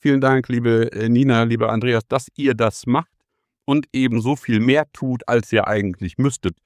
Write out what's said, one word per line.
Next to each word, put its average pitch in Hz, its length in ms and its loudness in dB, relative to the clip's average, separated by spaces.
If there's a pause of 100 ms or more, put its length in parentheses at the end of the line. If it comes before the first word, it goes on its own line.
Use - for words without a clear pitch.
Vielen 139 200 2
Dank, 131 280 2
liebe, 120 440 0
äh, 110 160 -4
Nina, 120 340 4
lieber 117 280 0
Andreas, 113 360 -2
dass - 300 -4
ihr 135 180 0
das 110 320 -2
macht 135 240 -2 (540)
und 147 280 0
eben 127 280 0
so 131 160 -2
viel 110 240 -2
mehr 135 320 2
tut, 127 340 -6
als 120 260 -2
ihr 107 140 2
eigentlich 101 520 -4
müsstet. 127 480 -2